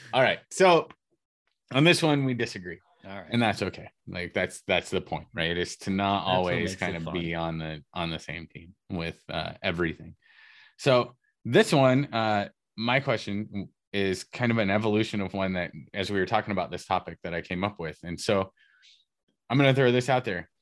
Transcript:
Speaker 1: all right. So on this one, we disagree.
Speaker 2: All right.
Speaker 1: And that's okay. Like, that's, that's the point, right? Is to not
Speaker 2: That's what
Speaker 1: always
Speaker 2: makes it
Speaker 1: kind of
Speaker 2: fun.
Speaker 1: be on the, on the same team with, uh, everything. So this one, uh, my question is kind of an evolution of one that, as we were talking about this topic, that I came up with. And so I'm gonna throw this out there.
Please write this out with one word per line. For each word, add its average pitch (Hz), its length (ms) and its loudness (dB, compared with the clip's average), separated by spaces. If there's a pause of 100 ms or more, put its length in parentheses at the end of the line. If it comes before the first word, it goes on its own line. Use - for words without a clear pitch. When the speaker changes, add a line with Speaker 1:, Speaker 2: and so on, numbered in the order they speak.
(140)
Speaker 1:
all 131 80 4
right. 101 180 2 (120)
So 180 360 6 (880)
on 135 100 4
this 170 180 6
one, 147 220 2
we 131 100 0
disagree. 95 460 -6 (260)
Speaker 2:
All 95 100 -12
right. 95 140 -14
Speaker 1:
And 120 120 0
that's 107 200 2
okay. 92 280 -6 (180)
Like, 90 260 -8
that's, - 340 -2
that's 90 220 2
the 92 100 -2
point, - 340 -8
right? 85 240 -2
Is 87 200 -4
to - 120 -10
not 98 360 0
Speaker 2:
That's - 20 -4
what 92 80 2
Speaker 1:
always 90 240 0
Speaker 2:
makes 87 140 -2
it - 60 -12
Speaker 1:
kind 90 180 -4
of 82 60 -8
Speaker 2:
fun. 80 100 -8
Speaker 1:
be 85 220 -4
on 82 220 -4
the, 78 240 -10 (120)
on 85 160 -4
the 80 100 -8
same 80 280 -14
team 85 260 -20 (160)
with, 82 280 -6 (120)
uh, 80 240 -6 (100)
everything. 85 520 -4 (600)
So 123 380 2 (300)
this 160 260 4
one, 135 420 6
uh, 107 360 0 (280)
my 120 220 0
question 104 680 -4 (240)
is 98 320 -2
kind 120 260 -2
of 113 60 2
an 104 120 2
evolution 107 520 0
of 92 120 -6
one 95 200 -2
that, 90 180 -4 (220)
as 95 180 -4
we 98 80 0
were 92 60 2
talking 107 260 -2
about 92 200 -2
this 90 140 -10
topic, 90 380 -4
that 87 100 -8
I 85 80 -4
came 90 220 -4
up 101 160 -4
with. 78 240 -8
And 85 160 -8
so 98 320 0 (1000)
I'm 123 80 0
gonna 139 160 6
throw 127 200 4
this 123 160 0
out 127 160 2
there. 87 240 -6 (120)